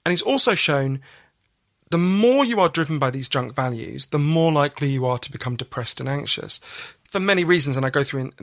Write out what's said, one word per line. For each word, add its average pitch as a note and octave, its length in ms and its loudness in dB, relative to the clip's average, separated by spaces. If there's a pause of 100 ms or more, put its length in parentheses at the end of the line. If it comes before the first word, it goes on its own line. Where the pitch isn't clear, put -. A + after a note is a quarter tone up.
And F3 80 2
he's E3+ 100 0
also B3+ 320 4
shown C3+ 460 0 (880)
the E3+ 80 0
more G#3 460 4
you A#3 140 0
are F3+ 120 4
driven D#3 280 -2
by C3+ 120 0
these C3 180 -6
junk C3 260 -4
values, B2+ 520 -4
the D3+ 120 -2
more E3 320 4
likely C#3+ 380 0
you C3 180 0
are B2 120 0
to - 120 -10
become B2 260 -6
depressed - 440 -4
and B2+ 80 -6
anxious. - 500 -2 (460)
For - 160 -4
many F#3+ 240 2
reasons, D3+ 320 2
and C3+ 100 0
I C3 40 0
go C#3+ 120 0
through C#3 180 -4
in, B2+ 120 -8 (100)